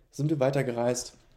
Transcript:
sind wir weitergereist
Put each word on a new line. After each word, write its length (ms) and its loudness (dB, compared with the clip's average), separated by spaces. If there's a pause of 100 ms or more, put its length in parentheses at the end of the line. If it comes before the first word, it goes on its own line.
(120)
sind 180 -2
wir 100 0
weitergereist 800 0 (200)